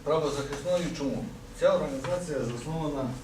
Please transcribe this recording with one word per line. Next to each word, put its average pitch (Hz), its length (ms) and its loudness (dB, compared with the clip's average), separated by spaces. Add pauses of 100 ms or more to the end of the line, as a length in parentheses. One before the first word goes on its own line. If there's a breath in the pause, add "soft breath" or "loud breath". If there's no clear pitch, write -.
Правозахисною 147 800 2 (120)
чому? 135 280 -2 (340)
Ця - 160 6
організація 151 640 0
заснована 139 720 -2 (140)